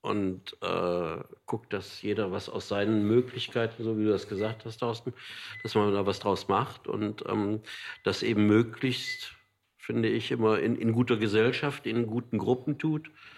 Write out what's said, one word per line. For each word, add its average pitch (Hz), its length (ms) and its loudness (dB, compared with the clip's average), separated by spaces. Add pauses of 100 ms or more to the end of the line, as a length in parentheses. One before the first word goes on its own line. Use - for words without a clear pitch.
und, 95 600 -4
äh, 87 560 -2 (280)
guckt, - 260 -6
dass 98 300 -8
jeder 101 320 -2
was 101 160 -6
aus - 180 -8
seinen 104 400 2
Möglichkeiten, 120 760 0
so 113 140 -2
wie 107 60 0
du 107 60 4
das 98 180 0
gesagt 110 380 -4
hast, 113 140 -12
Thorsten, 117 340 -4 (500)
dass 110 120 -6
man 104 180 6
da 98 120 2
was 98 140 0
draus 98 300 0
macht 104 380 0
und, 104 380 -4
ähm, 104 360 0 (420)
das - 180 0
eben 104 240 4
möglichst, 117 880 2 (440)
finde 113 320 -2
ich, 110 220 -2
immer 110 280 4
in, 113 160 2
in 113 160 2
guter 120 240 4
Gesellschaft, 113 720 2
in 113 180 0
guten 113 320 -2
Gruppen 127 420 0
tut. 156 320 -2 (260)